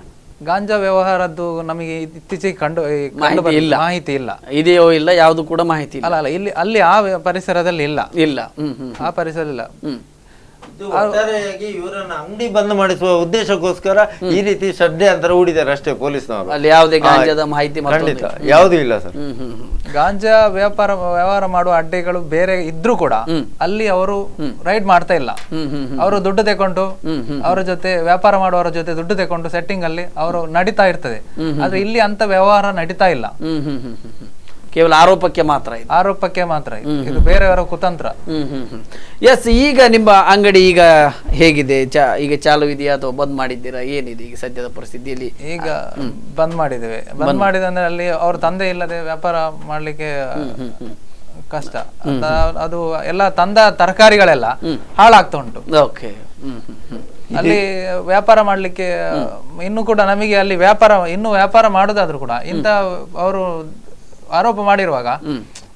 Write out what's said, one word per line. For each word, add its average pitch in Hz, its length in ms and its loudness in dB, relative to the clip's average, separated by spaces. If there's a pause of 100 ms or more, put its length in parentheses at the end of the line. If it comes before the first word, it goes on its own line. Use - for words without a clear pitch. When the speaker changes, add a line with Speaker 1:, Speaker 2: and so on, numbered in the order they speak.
(420)
Speaker 1:
ಗಾಂಜಾ 202 340 -2
ವ್ಯವಹಾರದ್ದು 180 840 -2
ನಮಗೆ 165 400 -8
ಇತ್ತೀಚೆಗೆ 170 540 -8
ಕಂಡು, 151 320 -4
ಈ 147 200 -4
ಕಂಡು 139 120 -12
Speaker 2:
ಮಾಹಿತಿ 151 220 0
Speaker 1:
ಬಂದ 160 120 0
Speaker 2:
ಇಲ್ಲ. 156 220 2
Speaker 1:
ಮಾಹಿತಿ 165 380 -2
ಇಲ್ಲ. 127 160 -4 (200)
Speaker 2:
ಇದೆಯೋ 165 400 4
ಇಲ್ಲ, 160 180 2
ಯಾವುದು 165 360 4
ಕೂಡ 165 160 -2
ಮಾಹಿತಿ 160 380 -4
ಇಲ್ಲ. 127 80 -4
Speaker 1:
ಅಲ್ಲ, 170 100 0
ಅಲ್ಲ, 151 120 -2
ಇಲ್ಲಿ, 190 220 -4
ಅಲ್ಲಿ 202 300 0
ಆ 185 200 6
ವ್ಯ-, 190 220 -2
ಪರಿಸರದಲ್ಲಿ 175 600 -2
ಇಲ್ಲ. 143 300 -4
Speaker 2:
ಇಲ್ಲ. 156 280 0
ಹ್ಮ್, 143 320 -8
ಹ್ಮ್, 127 200 -14
ಹ್ಮ್. 147 120 -8
Speaker 1:
ಆ 175 40 -4
ಪರಿಸರ 165 300 -6
ಇಲ್ಲ. 143 220 -8
Speaker 2:
ಹ್ಮ್. 135 360 -12 (800)
Speaker 3:
ಇದು 196 160 -12
Speaker 1:
ಆ 196 120 0
Speaker 3:
ಒಟ್ಟಾರೆಯಾಗಿ 208 600 -4
ಇವರನ್ನ 190 480 -10
ಅಂಗಡಿ 202 360 -8
ಬಂದ್ 208 260 0
ಮಾಡಿಸುವ 180 480 2
ಉದ್ದೇಶಕ್ಕೋಸ್ಕರ 185 760 -2
Speaker 2:
ಹ್ಮ್. 208 320 0
Speaker 3:
ಈ 185 120 0
ರೀತಿ 190 300 -2
ಷಡ್ಯಂತರ 170 580 2
ಹೂಡಿದ್ದಾರೆ 165 420 2
ಅಷ್ಟೇ 143 200 -4
ಪೊಲೀಸ್ನವರು. 113 580 -6
Speaker 2:
ಅಲ್ಲಿ 147 180 0
ಯಾವುದೇ 160 320 6
Speaker 3:
ಆ, 139 160 6
Speaker 2:
ಗಾಂಜಾದ 135 220 2
ಮಾಹಿತಿ 147 420 -2
ಮತ್ತೊಂದು 151 260 0
Speaker 3:
ಖಂಡಿತ 131 180 -2
Speaker 2:
ಹ್ಮ್. - 240 -6
Speaker 3:
ಯಾವುದೂ 175 280 8
ಇಲ್ಲ 120 220 0
ಸರ್. 92 140 -8
Speaker 2:
ಹ್ಮ್, 139 220 -8
ಹ್ಮ್, 120 180 -8
ಹ್ಮ್. 123 400 -6
Speaker 1:
ಗಾಂಜಾ 208 540 2
ವ್ಯಾಪಾರ, 202 460 0
ವ್ಯವಹಾರ 180 540 0
ಮಾಡುವ 180 260 0
ಅಡ್ಡೆಗಳು 175 480 -2
ಬೇರೆ 170 460 0
ಇದ್ರೂ 165 300 0
ಕೂಡ 139 160 0
Speaker 2:
ಹ್ಮ್. 123 320 -2 (160)
Speaker 1:
ಅಲ್ಲಿ 208 260 -2
ಅವರು 196 380 -2
Speaker 2:
ಹ್ಮ್. 143 300 -6 (100)
Speaker 1:
ರೈಡ್ 202 200 0
ಮಾಡ್ತಾ 180 300 4
ಇಲ್ಲ. 131 180 -2
Speaker 2:
ಹ್ಮ್, 156 360 -6
ಹ್ಮ್, 135 200 -6
ಹ್ಮ್. 135 120 -4
Speaker 1:
ಅವರು 190 240 0
ದುಡ್ಡು 190 180 2
ತಕೊಂಡು, 190 440 -2
Speaker 2:
ಹ್ಮ್, 160 300 -6
ಹ್ಮ್, 127 100 -6
ಹ್ಮ್. 139 160 -6
Speaker 1:
ಅವರ 185 200 0
ಜೊತೆ 180 400 -2
ವ್ಯಾಪಾರ 180 340 4
ಮಾಡುವವರ 180 320 0
ಜೊತೆ 165 280 -4
ದುಡ್ಡು 175 180 -2
ತಕೊಂಡು 170 340 -2
ಸೆಟ್ಟಿಂಗ್ 175 360 -4
ಅಲ್ಲಿ 165 180 -4 (140)
ಅವರು 165 300 -2
ನಡೀತಾ 190 400 2
ಇರ್ತದೆ. 135 320 -2
Speaker 2:
ಹ್ಮ್, 156 340 -6
ಹ್ಮ್, 147 100 -2
Speaker 1:
ಆದ್ರೆ 190 160 -2
Speaker 2:
ಹ್ಮ್. 196 80 -2
Speaker 1:
ಇಲ್ಲಿ 226 140 0
ಅಂತ 208 220 0
ವ್ಯವಹಾರ 202 480 2
ನಡೀತಾ 185 360 0
ಇಲ್ಲ. 127 200 0
Speaker 2:
ಹ್ಮ್, 156 320 -6
ಹ್ಮ್, 139 60 -4
ಹ್ಮ್, 139 180 -4
ಹ್ಮ್, 117 140 -8
ಹ್ಮ್. - 320 -8 (440)
ಕೇವಲ 160 240 4
ಆರೋಪಕ್ಕೆ 175 460 4
ಮಾತ್ರ 139 300 -2
ಇದು. 113 200 -6
Speaker 1:
ಆರೋಪಕ್ಕೆ 185 520 0
ಮಾತ್ರ 151 280 -4
ಇದು. 117 160 -6
Speaker 2:
ಹ್ಮ್, 143 160 -2
Speaker 1:
ಇದು 135 100 -4
Speaker 2:
ಹ್ಮ್. 165 100 6
Speaker 1:
ಬೇರೆಯವರ 190 360 6
ಕುತಂತ್ರ. 175 460 -2
Speaker 2:
ಹ್ಮ್, 156 380 -4
ಹ್ಮ್, 131 240 -6
ಹ್ಮ್. 110 160 -8 (380)
ಎಸ್, - 260 6
ಈಗ 254 400 4
ನಿಮ್ಮ 220 220 4
ಅಂಗಡಿ 190 580 6
ಈಗ 175 120 4 (480)
ಹೇಗಿದೆ? 139 580 2
ಚಾ-, 127 300 2
ಈಗ 143 240 -2
ಚಾಲು 151 260 2
ಇದೆಯಾ 143 280 -2
ಅಥವಾ 135 160 -4
ಬಂದ್ 139 240 -2
ಮಾಡಿದ್ದೀರಾ? 127 460 -6
ಏನಿದೆ 127 440 -6
ಈಗ 120 100 -10
ಸದ್ಯದ 123 320 -6 (100)
ಪರಿಸ್ಥಿತಿಯಲ್ಲಿ? 127 500 -8
Speaker 1:
ಈಗ 160 420 -6
Speaker 2:
ಹ್ಮ್. 139 680 -6
Speaker 1:
ಬಂದ್ 160 180 0
ಮಾಡಿದ್ದೇವೆ. 139 580 -4
ಬಂದ್ - 160 -2
Speaker 2:
ಬಂದ್ 143 100 2
Speaker 1:
ಮಾಡಿದಂದ್ರೆ 185 460 0
ಅಲ್ಲಿ 175 240 -4
ಅವ್ರ 170 280 -2
ತಂದೆ 185 340 -2
ಇಲ್ಲದೆ 170 340 -6
ವ್ಯಾಪಾರ 165 300 -4 (320)
ಮಾಡ್ಲಿಕ್ಕೆ 151 680 -6
Speaker 2:
ಹ್ಮ್, 135 160 -6
ಹ್ಮ್, 131 200 -6
ಹ್ಮ್. 117 260 -6 (540)
Speaker 1:
ಕಷ್ಟ. 143 260 -6
Speaker 2:
ಹ್ಮ್, 131 460 -4
Speaker 1:
ಅದ-, 160 320 2
Speaker 2:
ಹ್ಮ್. 156 80 -4
Speaker 1:
ಅದು 165 420 -4
ಎಲ್ಲ 185 240 0
ತಂದ 196 300 0 (120)
ತರಕಾರಿಗಳೆಲ್ಲ 185 760 4
Speaker 2:
ಹ್ಮ್. 135 320 -4 (200)
Speaker 1:
ಹಾಳಾಗ್ತಾ 202 400 6
ಉಂಟು. 127 460 0
Speaker 2:
ಓಕೆ. 120 240 -4 (340)
ಹ್ಮ್, 127 180 -6
ಹ್ಮ್, - 160 -8 (140)
ಹ್ಮ್. - 480 -6
Speaker 1:
ಅಲ್ಲಿ 196 480 0 (120)
ವ್ಯಾಪಾರ 214 420 4
ಮಾಡ್ಲಿಕ್ಕೆ 185 720 -2
Speaker 2:
ಹ್ಮ್. 160 520 -6
Speaker 1:
ಇನ್ನೂ 214 220 -4
ಕೂಡ 220 160 2
ನಮಗೆ 202 360 2
ಅಲ್ಲಿ 196 200 2
ವ್ಯಾಪಾರ, 208 340 6
ಇನ್ನೂ 196 400 2
ವ್ಯಾಪಾರ 202 380 4
ಮಾಡೋದಾದ್ರೂ 196 500 0
ಕೂಡ 120 120 -6
Speaker 2:
ಹ್ಮ್. - 260 -4
Speaker 1:
ಇಂಥ 202 100 -2 (500)
ಅವರು 175 640 -4 (540)
ಆರೋಪ 202 280 0
ಮಾಡಿರುವಾಗ 190 460 0
Speaker 2:
ಹ್ಮ್. 139 380 -6 (320)